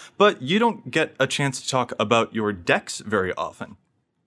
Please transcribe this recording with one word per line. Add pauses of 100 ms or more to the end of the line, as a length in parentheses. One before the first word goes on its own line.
(160)
But
you
don't
get
a
chance
to
talk
about
your
decks
very
often. (500)